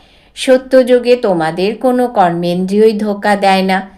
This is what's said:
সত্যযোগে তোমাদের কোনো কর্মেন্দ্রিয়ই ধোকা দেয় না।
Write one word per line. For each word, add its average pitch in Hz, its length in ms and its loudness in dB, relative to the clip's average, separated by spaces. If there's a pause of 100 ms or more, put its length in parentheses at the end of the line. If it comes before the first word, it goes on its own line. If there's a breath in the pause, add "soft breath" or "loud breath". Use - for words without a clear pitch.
(380 soft breath)
সত্যযোগে 254 760 2 (120)
তোমাদের 175 520 -2
কোনো 247 260 -2 (140)
কর্মেন্দ্রিয়ই 185 800 0
ধোকা 208 360 -2
দেয় 190 340 0
না। 190 80 0 (200 loud breath)